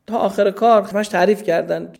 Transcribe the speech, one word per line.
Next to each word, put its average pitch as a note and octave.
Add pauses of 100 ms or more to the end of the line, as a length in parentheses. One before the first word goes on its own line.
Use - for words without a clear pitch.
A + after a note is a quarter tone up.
تا A3
آخر G3
کار A3
همش G3+
تعریف G3+
کردن، E3+